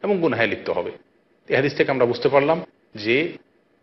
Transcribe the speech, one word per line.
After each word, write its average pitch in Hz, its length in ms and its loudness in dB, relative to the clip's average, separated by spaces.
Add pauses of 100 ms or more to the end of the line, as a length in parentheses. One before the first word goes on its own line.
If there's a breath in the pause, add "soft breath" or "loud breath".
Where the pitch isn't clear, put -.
এবং 196 180 0
গুনাহে 117 260 2
লিপ্ত 95 240 -4
হবে। 87 200 -4 (580)
এই - 80 0
হাদিস 139 180 0
থেকে 123 160 0
আমরা 127 160 2
বুঝতে 120 220 0
পারলাম 143 360 2 (300)
যে 123 380 -2 (500)